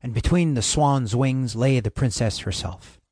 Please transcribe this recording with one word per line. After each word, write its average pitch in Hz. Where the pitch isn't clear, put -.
and 123
between 170
the 117
swan's 139
wings 131
lay 127
the 107
princess 113
herself. -